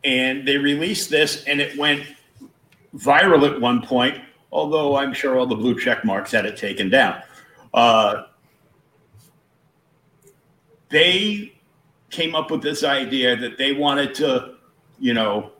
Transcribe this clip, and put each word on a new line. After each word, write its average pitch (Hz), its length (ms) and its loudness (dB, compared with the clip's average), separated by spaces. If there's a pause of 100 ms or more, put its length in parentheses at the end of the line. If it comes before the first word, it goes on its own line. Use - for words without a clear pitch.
And 131 440 -2
they 139 80 0
released 147 540 -2
this, 151 340 0
and 143 160 -2
it 139 160 -4
went 147 280 -2 (920)
viral 147 540 6
at 139 100 -6
one 123 220 2
point, 127 360 0 (320)
although 151 460 0
I'm 139 160 -2
sure 131 260 0
all 127 80 2
the 123 100 -2
blue 113 220 -2
check - 260 -2
marks 98 280 -2
had 104 140 0
it 90 100 -8
taken 98 320 -4
down. 113 320 4 (540)
Uh, 110 500 4 (2750)
they 196 640 0 (560)
came 160 260 -6
up 156 160 -4
with 143 120 -4
this 147 200 -4
idea 131 540 0
that - 220 -8
they 139 140 0
wanted 143 420 -2
to, 135 400 -2 (440)
you 123 160 0
know 107 460 -2